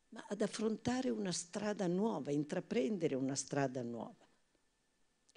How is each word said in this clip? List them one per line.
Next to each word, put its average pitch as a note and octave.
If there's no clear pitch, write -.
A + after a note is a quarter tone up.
ma -
ad G#3
affrontare A3+
una G#3
strada G3+
nuova, F3
intraprendere E3+
una C3+
strada C3+
nuova", A#2+